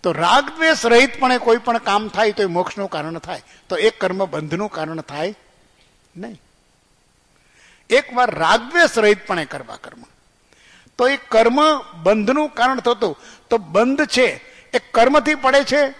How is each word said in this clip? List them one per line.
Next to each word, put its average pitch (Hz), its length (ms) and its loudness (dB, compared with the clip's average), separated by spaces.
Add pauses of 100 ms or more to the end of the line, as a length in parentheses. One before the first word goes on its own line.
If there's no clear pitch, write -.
તો 175 80 0
રાગદ્વેષ 269 720 0
રહિતપણે 254 520 4
કોઈ 233 200 2
પણ 233 200 -2
કામ 208 300 -2
થાય 208 240 0
તો 202 120 -2
એ - 20 2
મોક્ષનું 180 440 -4
કારણ 165 280 -8
થાય, 160 260 -12 (260)
તો 175 80 -4
એ 202 120 2
કર્મ 190 360 -4
બંધનું 156 440 -8
કારણ 160 320 -10
થાય 156 340 -8 (840)
નહીં. 208 240 -16 (1500)
એકવાર 240 460 0
રાગદ્વેષ 233 640 2
રહિતપણે 208 480 0
કરવા 135 300 -16
કર્મ, - 280 -20 (920)
તો 247 100 2
એ 277 100 0
કર્મ 226 420 2 (440)
બંધનું 220 460 2
કારણ 254 300 0
થતું. 226 380 -2 (320)
તો 233 80 2
બંધ 226 480 0
છે 233 360 -2 (320)
એ 247 60 0 (120)
કર્મથી 285 440 2
પડે 269 280 2
છે 269 360 0